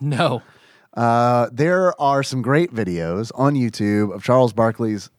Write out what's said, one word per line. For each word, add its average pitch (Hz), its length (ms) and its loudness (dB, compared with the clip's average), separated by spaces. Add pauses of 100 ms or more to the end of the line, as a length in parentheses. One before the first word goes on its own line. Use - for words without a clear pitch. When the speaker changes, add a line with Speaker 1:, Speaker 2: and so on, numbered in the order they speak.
Speaker 1:
No. 139 420 -2 (520)
Speaker 2:
Uh, 120 580 2
there 180 480 0
are 139 220 2
some 131 200 -6
great 143 320 0
videos 92 600 -4
on 139 200 2
YouTube 104 600 -2
of 101 100 -12
Charles 127 280 4
Barkley's 110 560 -2 (100)